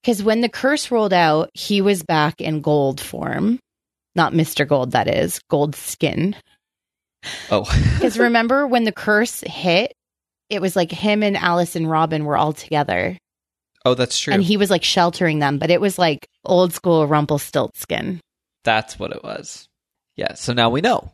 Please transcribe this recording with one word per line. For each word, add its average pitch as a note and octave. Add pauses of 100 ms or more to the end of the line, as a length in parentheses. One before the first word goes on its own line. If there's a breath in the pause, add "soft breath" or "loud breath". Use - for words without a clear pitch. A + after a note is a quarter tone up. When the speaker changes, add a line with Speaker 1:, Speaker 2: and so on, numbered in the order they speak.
Speaker 1:
'Cause G#3
when A3
the A#3
curse C#4+
rolled G#3+
out, D#3
he G3+
was F#3+
back D#3
in D#3
gold C#3+
form. - (560)
Not E3+
Mister D#3
Gold, C3
that A#2
is. -
Gold D3
skin. - (1120 loud breath)
Speaker 2:
Oh. G#2
<laughs> -
Speaker 1:
'Cause A3+
remember A#3
when A#3+
the G#3+
curse G#3+
hit, F3 (560)
it G#3
was F#3
like F3
him G#3
and G3+
Alice F3
and D#3+
Robin D#3
were D3
all D3+
together. D3 (680)
Speaker 2:
Oh, B2+
that's B2
true. -
Speaker 1:
And G3
he G3
was, G3
like, F3+
sheltering E3+
them, C#3+
but D#3
it F3
was, G3
like, D#3+ (180)
old F3+
school D#3+
Rumpelstiltskin. D3+ (440)
Speaker 2:
That's A2
what -
it -
was. - (480)
Yeah, -
so -
now A#2+
we C3
know. A3+